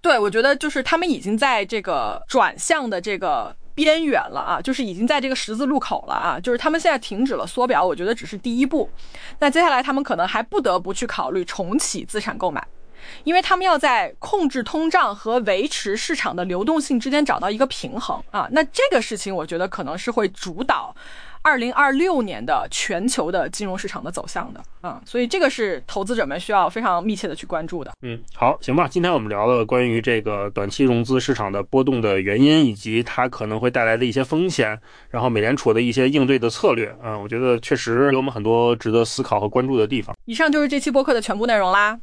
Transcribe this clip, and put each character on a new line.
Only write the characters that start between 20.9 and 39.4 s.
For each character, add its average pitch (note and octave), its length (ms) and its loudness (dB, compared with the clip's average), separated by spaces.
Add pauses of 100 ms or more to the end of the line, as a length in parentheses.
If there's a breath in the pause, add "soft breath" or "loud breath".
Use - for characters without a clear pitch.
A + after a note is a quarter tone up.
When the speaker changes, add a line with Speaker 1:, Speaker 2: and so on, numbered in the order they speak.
Speaker 1:
二 D4+ 160 4
零 A#3+ 140 -2
二 C#4 200 4
六 D4 320 2
年 B2+ 200 -6
的 C3 280 0
全 F#3+ 360 -2
球 F3 240 -2
的 F3 160 0
金 G#3 200 -6
融 F#3 100 -4
市 G3+ 100 -8
场 F3+ 160 -8
的 D#3+ 80 -8
走 - 160 -10
向 - 240 -8
的， - 80 -16 (220)
嗯， - 240 -10
所 A#3+ 160 -2
以 A#3+ 60 0
这 F#4 120 -2
个 D4+ 80 6
是 F#3+ 380 -2
投 G3 180 -6
资 A3+ 120 -4
者 G#3 100 0
们 C#3 140 -6
需 G3 120 -6
要 F#3+ 160 4
非 F#3+ 140 -4
常 F3+ 220 0
密 G#3+ 120 0
切 G3 120 -6
的 D3 80 -6
去 - 100 -12
关 E3 220 -4
注 D#3+ 160 -8
的。 - 80 -12 (100)
Speaker 2:
嗯， A#2 180 -8 (140)
好， C3 280 2
行 C3+ 140 0
吧， D#3+ 140 4
今 F3 140 0
天 F3+ 100 2
我 C#3 60 2
们 G#2+ 100 -4
聊 G#2 160 0
了 A#2+ 180 4
关 B2 240 2
于 A2+ 140 2
这 A2+ 220 2
个 G2+ 260 -2
短 G2+ 180 -2
期 C#3 160 0
融 A#2+ 200 4
资 B2+ 160 2
市 B2 160 0
场 G#2 160 -2
的 G2+ 100 -2
波 C3 220 2
动 C3 180 2
的 G2 180 2
原 G2 220 2
因， D3+ 240 8
以 A2+ 80 2
及 A2 300 -2
它 B2+ 260 -2
可 A2+ 160 -6
能 G#2+ 140 -4
会 B2 100 2
带 B2 140 0
来 A2+ 120 4
的 A#2+ 80 0
一 A#2+ 80 0
些 C3+ 120 0
风 E3 260 0
险， A2 260 0 (360 soft breath)
然 A#2 100 -2
后 B2+ 80 2
美 A2 100 2
联 A2+ 160 2
储 B2+ 160 0
的 A2 80 4
一 A#2+ 120 2
些 B2+ 180 4
应 C#3+ 160 4
对 C3 140 4
的 A#2 100 2
策 F#3 240 2
略， G#2+ 180 -2 (120)
嗯， G#2+ 180 -8
我 G#2 60 -10
觉 A2+ 100 -4
得 B2 220 2
确 C3 160 0
实 B2 360 2
有 C3 60 4
我 C3 60 0
们 C3+ 100 -4
很 A2 80 -6
多 A#2 360 4
值 A2 140 -2
得 A#2 140 6
思 C3 160 -6
考 G#2+ 180 0
和 G#2 80 -2